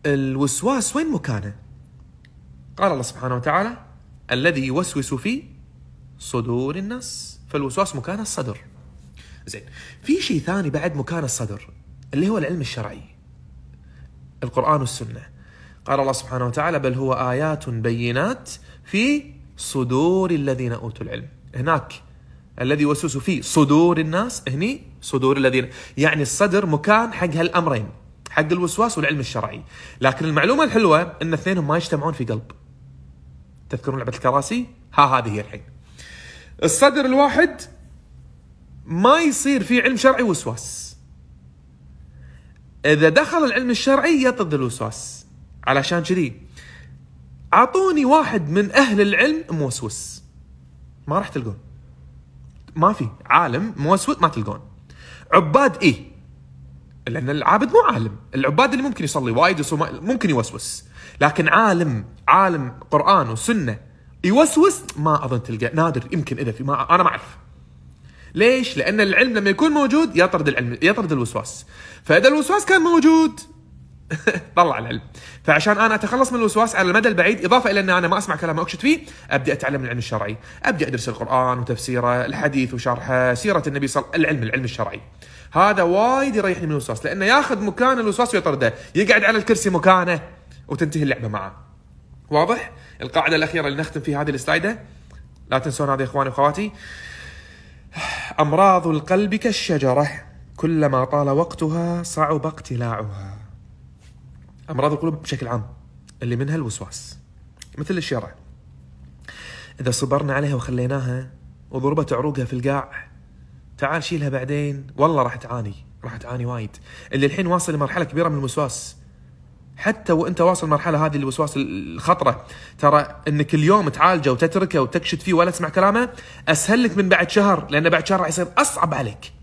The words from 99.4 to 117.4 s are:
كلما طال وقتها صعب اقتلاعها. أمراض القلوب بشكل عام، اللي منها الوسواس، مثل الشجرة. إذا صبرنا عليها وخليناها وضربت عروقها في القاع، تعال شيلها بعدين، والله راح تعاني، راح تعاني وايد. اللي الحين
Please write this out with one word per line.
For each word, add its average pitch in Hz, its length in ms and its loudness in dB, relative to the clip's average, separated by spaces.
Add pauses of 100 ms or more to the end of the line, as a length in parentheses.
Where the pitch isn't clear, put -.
كلما 147 480 2
طال 139 260 0
وقتها 170 720 -2
صعب 156 440 -2
اقتلاعها. 110 920 -8 (1300)
أمراض 147 220 0
القلوب 156 300 -4
بشكل 123 260 -6
عام، 117 180 -4 (560)
اللي 120 140 -4
منها 139 200 -2
الوسواس، - 600 -10 (600)
مثل 175 200 -6
الشجرة. 117 360 -6 (1500)
إذا 127 100 0
صبرنا 139 440 0
عليها 143 200 0
وخليناها 127 760 -4 (400)
وضربت 139 420 0
عروقها 135 320 -2
في 120 80 -8
القاع، 135 560 -4 (720)
تعال 147 260 -2
شيلها 147 240 -4
بعدين، 139 580 -4 (100)
والله 147 260 2
راح 123 140 -2
تعاني، 117 380 -8 (300)
راح 120 120 -12
تعاني 120 300 -8
وايد. 117 240 -8 (420)
اللي 135 140 2
الحين 175 200 -2